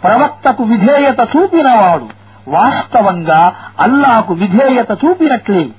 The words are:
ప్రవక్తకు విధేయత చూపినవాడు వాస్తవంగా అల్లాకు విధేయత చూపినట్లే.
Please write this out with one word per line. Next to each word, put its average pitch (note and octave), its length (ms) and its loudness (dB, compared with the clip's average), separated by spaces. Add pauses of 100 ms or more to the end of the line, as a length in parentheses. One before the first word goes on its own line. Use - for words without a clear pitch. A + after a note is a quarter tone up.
ప్రవక్తకు C4 600 0
విధేయత A#3+ 560 0 (180)
చూపినవాడు A#3+ 720 2 (400)
వాస్తవంగా E3+ 1040 0 (260)
అల్లాకు A#3 540 0
విధేయత A3+ 580 0
చూపినట్లే. B3+ 760 -2 (140)